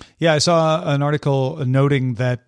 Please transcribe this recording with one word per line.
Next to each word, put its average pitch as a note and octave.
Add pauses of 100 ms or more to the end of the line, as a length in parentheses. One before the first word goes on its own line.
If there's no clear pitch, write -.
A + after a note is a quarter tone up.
(180)
Yeah, E3
I D3+
saw E3 (100)
an C#3
article C#3+
noting C3
that B2